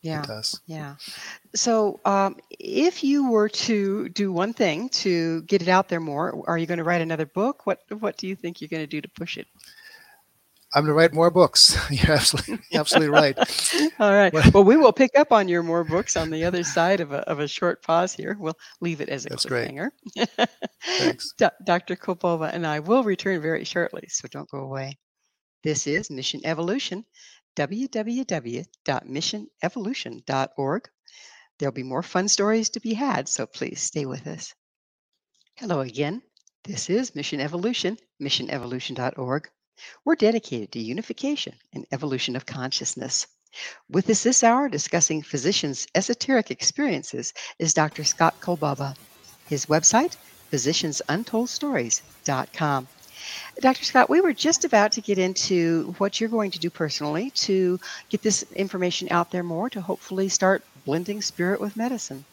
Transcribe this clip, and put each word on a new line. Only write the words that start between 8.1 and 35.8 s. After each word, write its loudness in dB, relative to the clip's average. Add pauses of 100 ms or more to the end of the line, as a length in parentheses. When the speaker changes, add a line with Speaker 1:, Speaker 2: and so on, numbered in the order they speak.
Speaker 1:
do -8
you -6
think -10
you're -12
gonna -6
do -8
to -16
push -10
it? -14 (1300)
Speaker 2:
I'm 6
gonna 2
write 6
more 4
books. 8
<laughs> -6
You're 4
absolutely, 2 (160)
absolutely 4
right. 6
Speaker 1:
<laughs> 0
All 6
right. 6
Speaker 2:
But 8
Speaker 1:
Well, 10
we 10
will 8
pick 4
up 6
on 6
your 2
more 0
books -2
on -2
the -2
other -2
side 2
of -4
a, -6
of -4
a -2
short -2
pause 0
here. -8
We'll -6 (220)
leave -4
it -6
as -8
a -10
Speaker 2:
That's -4
great. -4
Speaker 1:
cliffhanger. -8 (260)
<laughs> 0 (360)
Speaker 2:
Thanks. -2
Speaker 1:
Do-, 2 (140)
Doctor -2
Kopova -4
and -4
I -2
will 2
return 0
very -2
shortly, -4
so -8
don't -14
go -10
away. -10 (640)
This -2
is -2
Mission -6
Evolution, -4 (520)
W -4
W -4
W -6 (220)
dot -4
mission -6 (140)
evolution -6
dot -2
org. -4 (680)
There'll -2
be -8
more -4
fun -2
stories 2
to -8
be -4
had, -2
so -4
please -8
stay -4
with -10
us. -12 (1040)
Hello -4